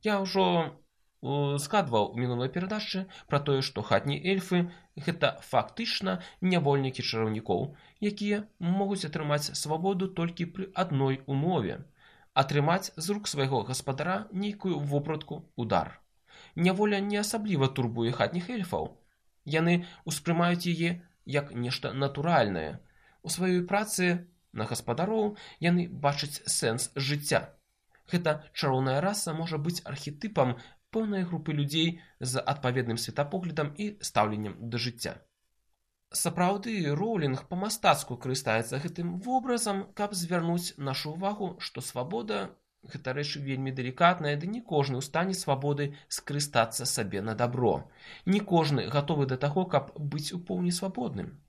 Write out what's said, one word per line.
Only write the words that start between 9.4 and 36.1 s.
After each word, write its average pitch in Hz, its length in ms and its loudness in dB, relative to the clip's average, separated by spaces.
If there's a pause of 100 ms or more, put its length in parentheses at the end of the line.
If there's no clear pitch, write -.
свабоду 180 500 0
толькі 170 380 -2
пры 190 280 -8
адной 135 520 2
умове: 139 540 0 (540)
атрымаць 147 600 2
з 160 160 -6
рук 208 160 -2
свайго 135 380 0
гаспадара 151 680 -2
нейкую 196 480 -2
вопратку, 147 600 -2 (160)
удар. 104 420 0 (560)
Няволя 196 460 4
не 208 240 0
асабліва 208 440 2
турбуе 120 440 0
хатніх 170 380 0
эльфаў. 170 360 -2 (600)
Яны 165 280 4 (300)
ўспрымаюць 175 680 2
яе 170 320 0 (220)
як 143 280 -2
нешта 123 400 -4
натуральнае. 135 840 2 (460)
У 160 40 -8
сваёй 180 380 2
працы 180 640 2 (220)
на 110 180 -2
гаспадароў 208 680 0 (220)
яны 175 300 4
бачаць 143 580 -2
сэнс - 480 0
жыцця. 143 520 0 (640)
Гэта 175 240 2 (220)
чароўная 131 460 2
раса 190 340 -2
можа 160 240 -4
быць 170 260 -2
архетыпам 143 720 -2 (380)
пэўнай 208 360 0
групы 156 240 -2
людзей 151 340 2 (320)
з 127 220 -2 (100)
адпаведным 123 500 0
светапоглядам 151 760 -2
і 208 120 -4 (120)
стаўленнем 107 600 0
да 117 180 -6
жыцця. - 380 -6 (960)